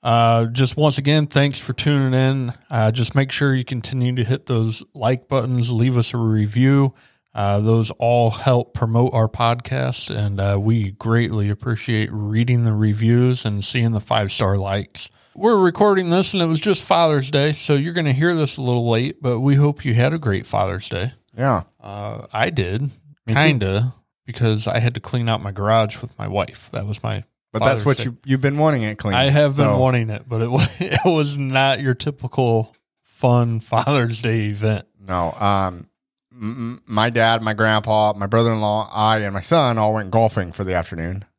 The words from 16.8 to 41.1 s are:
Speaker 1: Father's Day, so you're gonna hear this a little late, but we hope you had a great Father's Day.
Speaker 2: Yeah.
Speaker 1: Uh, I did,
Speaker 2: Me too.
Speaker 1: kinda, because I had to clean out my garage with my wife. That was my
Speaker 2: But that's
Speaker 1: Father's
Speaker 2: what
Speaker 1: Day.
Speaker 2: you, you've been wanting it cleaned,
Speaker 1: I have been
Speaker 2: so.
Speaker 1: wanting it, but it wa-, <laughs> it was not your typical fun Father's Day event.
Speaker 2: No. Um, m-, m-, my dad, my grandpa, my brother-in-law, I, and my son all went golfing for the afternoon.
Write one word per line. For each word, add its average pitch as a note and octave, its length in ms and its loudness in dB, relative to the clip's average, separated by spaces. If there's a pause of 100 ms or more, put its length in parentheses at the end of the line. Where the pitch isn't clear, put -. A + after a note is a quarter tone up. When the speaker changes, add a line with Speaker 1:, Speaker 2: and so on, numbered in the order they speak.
Speaker 1:
Father's D#3 440 2
Day, D3 220 2
so D3 240 -2
you're D3 180 -2
gonna D#3+ 200 0
hear D#3+ 200 2
this D#3 260 -2
a C#3 40 -8
little A#2+ 260 0
late, A#2 320 -2
but B2 200 -2
we C#3 160 4
hope D3 280 2
you A#2+ 100 0
had C3 200 2
a E3+ 40 -4
great G#2 280 -2
Father's F#2+ 420 -2
Day. G#2+ 260 -6 (220)
Speaker 2:
Yeah. A#2 280 0 (160)
Speaker 1:
Uh, G#2 520 -12
I A2+ 180 -2
did, G#2+ 320 -2
Speaker 2:
Me C#3+ 80 -4 (360)
too. A2+ 80 0
Speaker 1:
kinda, B2 600 2 (300)
because A2 440 0
I A2+ 100 -2
had A#2 160 0
to - 60 -8
clean A#2+ 280 -4
out A2 140 -2
my G2+ 80 -8
garage G#2 500 0
with - 160 -14
my G#2 120 -10
wife. - 440 -6
That G2+ 140 -8
was G#2 160 -8
my G#2+ 220 -6 (280)
Speaker 2:
But A2 80 -4
that's A2 220 2
Speaker 1:
Father's A2 40 0
Speaker 2:
what C#3 120 2
Speaker 1:
Day. A#2 60 -4
Speaker 2:
you, B2 200 -8
you've C3 160 0
been C#3 180 0
wanting D3+ 240 2
it G#2+ 160 -6
cleaned, G#2+ 180 -2
Speaker 1:
I C3+ 140 2
have C#3+ 260 4
been C#3+ 100 2
Speaker 2:
so. G#2 120 2
Speaker 1:
wanting B2 320 2
it, G#2+ 180 -8
but A2+ 140 -2
it A#2 80 -2
wa-, - 220 2
<laughs> - 60 -18
it - 260 -2
was D3 340 0
not C3+ 420 0
your C3+ 140 0
typical B2 800 -2 (280)
fun A#2+ 580 0
Father's A#2 600 0
Day A2+ 240 0
event. G#2 400 -2 (140)
Speaker 2:
No. F2+ 320 -4
Um, F#2+ 560 -2 (440)
m-, A#2+ 460 -10
m-, - 80 -20
my A2 220 0
dad, A2+ 340 2
my A2 120 -2
grandpa, G#2+ 600 2
my G2+ 120 -6
brother-in-law, A2 640 0
I, G#2+ 280 2
and G2+ 120 -4
my G2 80 -4
son B2+ 380 2
all G#2+ 160 2
went G2+ 160 -4
golfing G#2+ 420 0
for G2+ 120 -8
the F#2 100 -4
afternoon. F2 500 -6 (140)